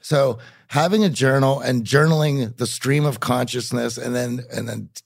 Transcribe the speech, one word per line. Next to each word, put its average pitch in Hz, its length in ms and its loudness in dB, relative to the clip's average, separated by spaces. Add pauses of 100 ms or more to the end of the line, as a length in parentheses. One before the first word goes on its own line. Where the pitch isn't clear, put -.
So 135 380 0 (280)
having 185 380 2
a 185 40 4
journal 135 520 2
and 123 240 -2
journaling 143 720 2
the 123 100 -2
stream 143 380 0
of 143 160 -2
consciousness 123 760 -2
and 123 160 -6
then, 123 280 -4 (100)
and 110 160 -6
then 113 220 -10 (160)